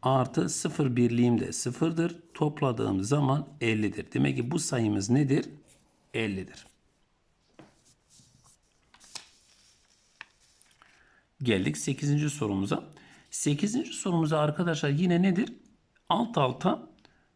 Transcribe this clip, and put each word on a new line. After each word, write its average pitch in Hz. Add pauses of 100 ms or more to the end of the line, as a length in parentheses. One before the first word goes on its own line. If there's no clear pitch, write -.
Artı 135
sıfır 147
birliğim 120
de 87
sıfırdır. 165 (120)
Topladığım 117
zaman 139 (120)
ellidir. 107
Demek 135
ki 127
bu 165
sayımız 107
nedir? 135 (640)
Ellidir. 101 (4000)
Geldik 117
sekizinci 147
sorumuza. 101 (460)
Sekizinci 208
sorumuza 160
arkadaşlar 151
yine 170
nedir? 190 (560)
Alt 214
alta, 135 (460)